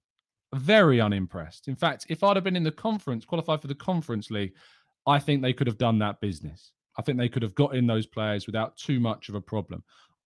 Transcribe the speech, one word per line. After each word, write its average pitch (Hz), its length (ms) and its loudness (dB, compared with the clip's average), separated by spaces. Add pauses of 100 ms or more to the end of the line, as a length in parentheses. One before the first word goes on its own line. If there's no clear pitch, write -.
(540)
very 147 460 6
unimpressed. 95 680 -2
In 131 80 -6
fact, 147 340 -2
if 160 120 -6
I'd 202 140 4
have 185 80 0
been 185 120 -2
in 170 80 0
the 156 60 0
conference, 156 540 -4
qualified 160 380 -4
for 143 60 -10
the 143 60 -6
Conference 143 560 -4
League, 101 220 -4 (540)
I 143 120 4
think 143 220 0
they 127 140 0
could 127 120 0
have 110 120 -2
done 113 220 4
that 104 200 -2
business. 87 520 -8 (260)
I 131 40 -6
think 135 140 -2
they 123 140 0
could 117 120 -4
have 107 120 -4
got 139 200 2
in 123 120 2
those 110 200 2
players 107 380 -4
without 110 320 -4
too 131 240 -2
much 110 300 -2
of 101 40 -8
a 101 60 -4
problem. 92 420 -6 (440)